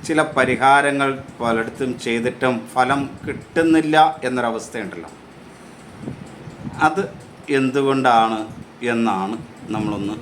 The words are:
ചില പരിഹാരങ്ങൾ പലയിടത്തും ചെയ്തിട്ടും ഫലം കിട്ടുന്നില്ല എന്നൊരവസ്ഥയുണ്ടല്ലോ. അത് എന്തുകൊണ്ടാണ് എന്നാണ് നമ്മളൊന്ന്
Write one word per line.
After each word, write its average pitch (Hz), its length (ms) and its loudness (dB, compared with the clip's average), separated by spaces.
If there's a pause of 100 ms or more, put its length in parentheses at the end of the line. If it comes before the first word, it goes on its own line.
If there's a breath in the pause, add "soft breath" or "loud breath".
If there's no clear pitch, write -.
ചില 156 160 2 (140)
പരിഹാരങ്ങൾ 139 720 4 (320)
പലയിടത്തും 117 500 -2 (140)
ചെയ്തിട്ടും 120 500 0 (200)
ഫലം 131 260 2 (240)
കിട്ടുന്നില്ല 160 720 2 (320)
എന്നൊരവസ്ഥയുണ്ടല്ലോ. 113 840 -6 (1800)
അത് 170 140 -2 (560)
എന്തുകൊണ്ടാണ് 131 800 2 (540)
എന്നാണ് 110 440 -2 (380)
നമ്മളൊന്ന് 104 480 -4